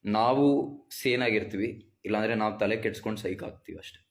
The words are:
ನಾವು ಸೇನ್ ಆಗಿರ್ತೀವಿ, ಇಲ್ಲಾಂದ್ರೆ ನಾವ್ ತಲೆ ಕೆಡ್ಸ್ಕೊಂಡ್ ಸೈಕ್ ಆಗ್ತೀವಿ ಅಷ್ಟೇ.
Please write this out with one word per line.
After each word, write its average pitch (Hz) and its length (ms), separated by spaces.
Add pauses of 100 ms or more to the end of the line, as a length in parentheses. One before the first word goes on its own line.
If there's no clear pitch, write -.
ನಾವು 131 640 (340)
ಸೇನ್ 123 200
ಆಗಿರ್ತೀವಿ, 104 800
ಇಲ್ಲಾಂದ್ರೆ 107 300
ನಾವ್ 107 260
ತಲೆ 107 160
ಕೆಡ್ಸ್ಕೊಂಡ್ 110 440
ಸೈಕ್ 95 220
ಆಗ್ತೀವಿ 85 360
ಅಷ್ಟೇ. - 320